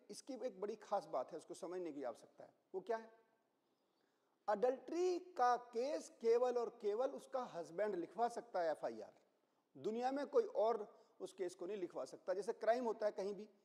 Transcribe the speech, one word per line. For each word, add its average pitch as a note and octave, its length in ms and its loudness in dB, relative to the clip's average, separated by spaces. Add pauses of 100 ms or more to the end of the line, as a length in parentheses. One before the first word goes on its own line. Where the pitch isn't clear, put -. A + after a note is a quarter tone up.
(100)
इसकी B3+ 260 -10
एक G3+ 240 -6
बड़ी G#3 180 -4
खास E3 300 0
बात D3 240 -2
है, E3 60 -8
उसको E3 180 -12
समझने F3 360 -4
की C#3 120 -6
आवश्यकता - 400 -8
है। - 60 -20 (240)
वो F#3+ 80 -2
क्या A3+ 140 -2
है? A3 160 -10 (1400)
Adultery C4+ 720 2 (180)
का B3 180 6 (140)
केस C#4 400 -2 (120)
केवल A#3+ 360 6
और A#3 120 2 (120)
केवल G#3+ 320 2
उसका B3+ 300 -4 (100)
husband E3+ 440 -2
लिखवा A3+ 340 0
सकता G3 320 -2
है D#3+ 80 4
एफ़आईआर, A#2 420 -4 (640)
दुनिया A3 360 0
में C#4 160 -2
कोई A#3 160 6 (140)
और G#3 280 4 (340)
उस - 140 -8
केस F3+ 200 -4
को F3 120 -8
नहीं G#3 120 -4
लिखवा E3 280 -4
सकता। - 280 -4
जैसे G3 200 -2
crime A#3 300 4
होता A3 220 0
है, G#3 60 2
कहीं G3+ 220 -2
भी G#3 140 -10 (160)